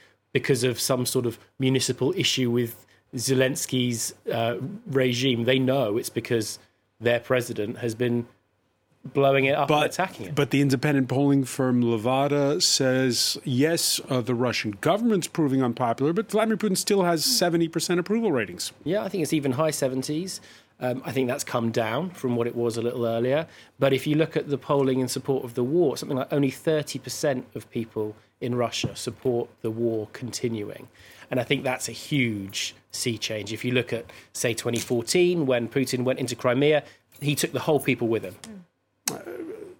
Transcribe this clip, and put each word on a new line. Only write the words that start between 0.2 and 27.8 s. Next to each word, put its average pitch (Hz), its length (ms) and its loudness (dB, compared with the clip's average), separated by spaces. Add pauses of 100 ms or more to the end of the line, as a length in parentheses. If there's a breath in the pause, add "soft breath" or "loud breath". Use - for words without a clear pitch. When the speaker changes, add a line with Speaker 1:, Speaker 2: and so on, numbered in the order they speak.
Speaker 1:
because 127 320 2
of 123 160 0
some 127 280 0
sort 123 180 0
of 113 140 -4 (180 soft breath)
municipal 135 580 2
issue 131 360 2
with 117 320 0 (320 soft breath)
Zelensky's, 127 960 0 (160)
uh, 117 280 0 (300)
regime. 127 580 2
They 131 120 4
know 127 380 2
it's - 140 -2
because 113 500 -2 (400 soft breath)
their 117 220 2
president 120 560 -2
has 117 180 -4
been 120 320 0 (800)
blowing 139 400 4
it 135 100 4
up 147 140 0
and 151 100 6
Speaker 2:
But, 151 60 4
Speaker 1:
attacking 180 400 -4
it. 139 100 -6
Speaker 2:
but 139 140 2
the 143 100 2
independent 139 480 2
polling 139 380 2
firm 123 360 2
Levada 135 800 2
says, 131 840 2
yes, 147 640 2
uh, 131 100 0
the 123 160 -2
Russian 117 360 -2 (100)
government's 208 460 2
proving 135 360 2
unpopular, 123 480 0
but 196 180 -2
Vladimir 220 280 2
Putin 202 180 0
still 196 280 2
has 170 200 2
seventy 165 460 2
percent 170 320 0
approval 214 320 0
ratings. 98 400 -4 (100)
Speaker 1:
Yeah, 190 200 0
I 196 40 -4
think 190 160 -2
it's 135 80 -2
even 143 220 0
high 156 180 2
seventies. 147 720 -4 (400 loud breath)
Um, 127 240 -2
I - 80 -6
think 131 160 0
that's 131 160 -4
come 117 260 0
down 120 380 -2
from 127 260 -4
what 117 120 0
it 120 80 -6
was 120 200 0
a 117 60 -4
little 120 240 -2
earlier. 123 420 0 (320 loud breath)
But 135 140 4
if 131 120 0
you 151 100 2
look 156 200 2
at 151 140 -2
the 139 80 0
polling 131 420 2
in 127 80 0
support 131 380 -2
of 117 80 -12
the 123 100 0
war, 147 320 2
something - 220 -4
like 127 160 -4
only 143 160 4
thirty 147 500 -2
percent 127 460 -2 (100)
of 110 160 -12
people 110 420 -4 (280 soft breath)